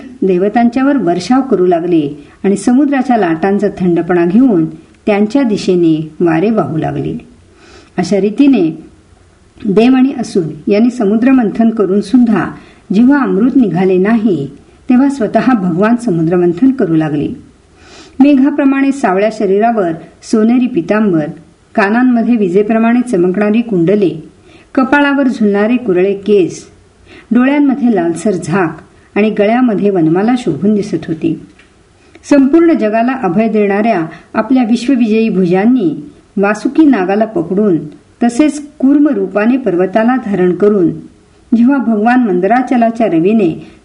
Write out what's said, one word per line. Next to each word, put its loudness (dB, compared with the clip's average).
देवतांच्यावर 0
वर्षाव -2
करू 0
लागले -2
आणि 0
समुद्राच्या 0
लाटांचा -2
थंडपणा 0
घेऊन 2
त्यांच्या 0
दिशेने 0
वारे 0
वाहू -2
लागले. -6
अशा -2
रीतीने 0
देव 4
आणि 2
असुर -4
यांनी 2
समुद्र 0
मंथन 2
करून 0
सुद्धा 2
जेव्हा 4
अमृत 0
निघाले 2
नाही, 0
तेव्हा 4
स्वतः 0
भगवान 0
समुद्र -2
मंथन 2
करू -2
लागले. -2
मेघाप्रमाणे 2
सावळ्या 0
शरीरावर -2
सोनेरी 0
पितांबर, -2
कानांमध्ये 0
विजेप्रमाणे 0
चमकणारी 0
कुंडले, 0
कपाळावर 0
झुलणारे 0
कुरळे 0
केस, -2
डोळ्यांमध्ये 2
लालसर -2
झाक -4
आणि 0
गळ्यामध्ये 0
वनमाला 0
शोभून -2
दिसत -6
होती. -6
संपूर्ण 4
जगाला 0
अभय -2
देणाऱ्या 0
आपल्या 0
विश्वविजयी 0
भुजांनी 0
वासुकी 0
नागाला 2
पकडून, -2
तसेच 0
कूर्म 4
रूपाने 0
पर्वताला 0
धारण 0
करून 2
जेव्हा 4
भगवान 0
मंदराचलाच्या 0
रवीने 0